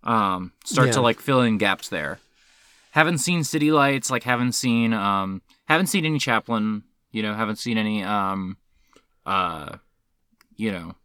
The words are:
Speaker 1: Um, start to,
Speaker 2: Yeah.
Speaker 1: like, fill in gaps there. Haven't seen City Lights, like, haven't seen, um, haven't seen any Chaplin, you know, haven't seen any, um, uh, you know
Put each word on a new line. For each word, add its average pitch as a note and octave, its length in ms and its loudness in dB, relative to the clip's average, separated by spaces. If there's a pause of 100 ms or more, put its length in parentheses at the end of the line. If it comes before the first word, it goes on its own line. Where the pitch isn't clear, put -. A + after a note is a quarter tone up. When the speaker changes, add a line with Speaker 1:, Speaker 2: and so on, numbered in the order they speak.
Speaker 1:
Um, F#2+ 480 0 (120)
start C3+ 280 2
to, A2+ 80 2
Speaker 2:
Yeah. B2 40 2
Speaker 1:
like, A2+ 160 4
fill C3 220 2
in A2 160 2
gaps G2 300 0
there. D2+ 320 -6 (720)
Haven't D#3 260 2
seen E3+ 260 0
City D3+ 260 0
Lights, C#3 400 2
like, B2 120 -2
haven't B2 300 0
seen, A#2 420 2
um, G2 480 -2 (240)
haven't E3 220 4
seen F3 180 0
any D#3 120 0
Chaplin, G#2+ 640 -2 (280)
you A2 120 -4
know, G#2+ 120 -4
haven't G#2+ 240 -4
seen A#2+ 180 -4
any, G#2+ 260 -2
um, G2 540 -4 (720)
uh, E2 500 -4 (800)
you G#2+ 160 -4
know E2+ 220 -10 (100)